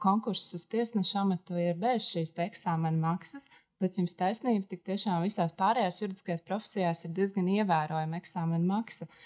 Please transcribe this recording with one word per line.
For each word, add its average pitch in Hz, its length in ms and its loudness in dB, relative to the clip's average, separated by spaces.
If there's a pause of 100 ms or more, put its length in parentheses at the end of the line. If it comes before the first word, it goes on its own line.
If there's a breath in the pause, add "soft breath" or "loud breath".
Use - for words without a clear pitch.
konkurss 202 560 0
uz 170 160 -6
tiesneša 220 480 0
amatu 185 400 0
ir 175 160 2
bez 226 320 0
šīs 165 240 -2
te 170 160 -2
eksāmena 160 480 0
maksas, 170 480 -2 (380 loud breath)
bet 185 160 0
jums 175 180 0
taisnība, 208 540 0
tik - 180 -12
tiešām 185 380 0
visās 185 320 0
pārējās 196 420 2
juridiskajās 190 480 -6
profesijās 190 560 -2
ir 170 80 -8
diezgan 190 460 0
ievērojama 160 580 0
eksāmena 165 480 0
maksa. 196 460 -2 (160 loud breath)